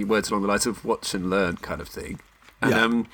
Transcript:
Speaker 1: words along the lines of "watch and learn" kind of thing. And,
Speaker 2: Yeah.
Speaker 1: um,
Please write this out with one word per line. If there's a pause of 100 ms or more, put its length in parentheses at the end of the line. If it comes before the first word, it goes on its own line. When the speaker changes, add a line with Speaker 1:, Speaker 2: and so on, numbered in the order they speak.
Speaker 1:
words
along
the
lines
of
"watch
and
learn"
kind
of
thing. (440)
And,
Speaker 2:
Yeah.
Speaker 1:
um,